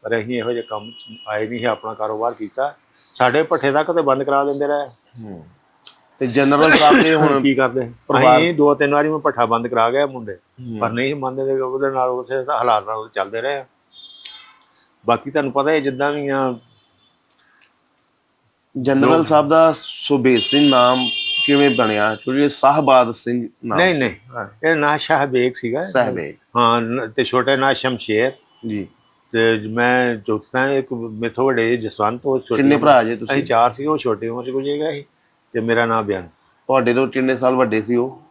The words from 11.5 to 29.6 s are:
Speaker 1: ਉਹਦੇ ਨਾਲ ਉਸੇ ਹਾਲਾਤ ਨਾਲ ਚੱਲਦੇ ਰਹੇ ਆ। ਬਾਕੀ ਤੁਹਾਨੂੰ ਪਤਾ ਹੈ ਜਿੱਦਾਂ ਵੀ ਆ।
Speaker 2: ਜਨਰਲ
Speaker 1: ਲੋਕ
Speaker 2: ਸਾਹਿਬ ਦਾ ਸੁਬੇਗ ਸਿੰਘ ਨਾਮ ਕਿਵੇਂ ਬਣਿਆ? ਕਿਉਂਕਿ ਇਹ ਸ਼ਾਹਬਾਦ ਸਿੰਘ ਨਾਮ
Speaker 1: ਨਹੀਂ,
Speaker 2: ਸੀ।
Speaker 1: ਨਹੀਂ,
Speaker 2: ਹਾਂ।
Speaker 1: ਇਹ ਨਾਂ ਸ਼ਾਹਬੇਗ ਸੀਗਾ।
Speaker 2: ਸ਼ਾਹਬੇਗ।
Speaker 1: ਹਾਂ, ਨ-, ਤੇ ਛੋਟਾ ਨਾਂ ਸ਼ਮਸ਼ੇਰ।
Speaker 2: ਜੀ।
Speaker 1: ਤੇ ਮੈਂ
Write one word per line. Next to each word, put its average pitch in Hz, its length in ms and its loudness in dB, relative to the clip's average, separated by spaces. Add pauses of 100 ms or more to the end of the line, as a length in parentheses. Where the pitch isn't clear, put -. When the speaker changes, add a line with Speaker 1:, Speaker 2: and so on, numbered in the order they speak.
Speaker 1:
ਉਹਦੇ 135 400 -2
ਨਾਲ 127 180 -2
ਉਸੇ 127 240 -6 (160)
ਹਾਲਾਤ 117 360 0
ਨਾਲ 110 300 -8
ਚੱਲਦੇ 101 260 -6
ਰਹੇ 139 140 -4
ਆ। 135 100 -10 (1400)
ਬਾਕੀ 143 260 0
ਤੁਹਾਨੂੰ 139 200 -2
ਪਤਾ 139 200 0
ਹੈ 156 80 2
ਜਿੱਦਾਂ 139 320 -2
ਵੀ 147 160 -4
ਆ। 131 320 -2 (2250)
Speaker 2:
ਜਨਰਲ 139 360 4
Speaker 1:
ਲੋਕ 165 100 2
Speaker 2:
ਸਾਹਿਬ 151 220 4
ਦਾ 160 260 6
ਸੁਬੇਗ 127 640 0
ਸਿੰਘ 143 300 2
ਨਾਮ 127 380 2 (380)
ਕਿਵੇਂ 143 240 4
ਬਣਿਆ? 110 460 0
ਕਿਉਂਕਿ 131 260 -4
ਇਹ 147 80 2
ਸ਼ਾਹਬਾਦ 135 640 2
ਸਿੰਘ 120 380 -6 (160)
ਨਾਮ 110 120 -2
Speaker 1:
ਨਹੀਂ, 180 160 4
Speaker 2:
ਸੀ। 151 60 -2
Speaker 1:
ਨਹੀਂ, 113 160 -2 (200)
Speaker 2:
ਹਾਂ। 113 320 -6
Speaker 1:
ਇਹ 165 80 2
ਨਾਂ 147 220 0
ਸ਼ਾਹਬੇਗ 131 580 0
ਸੀਗਾ। 127 300 -6
Speaker 2:
ਸ਼ਾਹਬੇਗ। 120 500 -4 (220)
Speaker 1:
ਹਾਂ, 117 240 4
ਨ-, 117 280 -6
ਤੇ 123 140 -2
ਛੋਟਾ 127 320 0
ਨਾਂ 135 180 2
ਸ਼ਮਸ਼ੇਰ। 123 580 -2 (360)
Speaker 2:
ਜੀ। 104 200 -6 (440)
Speaker 1:
ਤੇ 113 280 2
ਮੈਂ 120 560 0